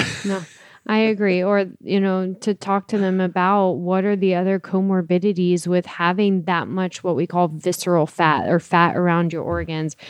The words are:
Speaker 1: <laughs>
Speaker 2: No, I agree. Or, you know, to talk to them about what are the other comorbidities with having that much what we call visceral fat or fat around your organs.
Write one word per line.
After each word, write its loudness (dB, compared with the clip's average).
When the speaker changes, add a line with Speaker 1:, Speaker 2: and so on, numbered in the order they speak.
Speaker 1:
<laughs> -12
Speaker 2:
No, -4
I 0
agree. 0
Or, 2
you 0
know, 0
to -2
talk -2
to -2
them 0
about 2
what 0
are 2
the 2
other 0
comorbidities 0
with 0
having 0
that -2
much -6
what 0
we 0
call 0
visceral 0
fat 2
or 2
fat 2
around 0
your -8
organs. -6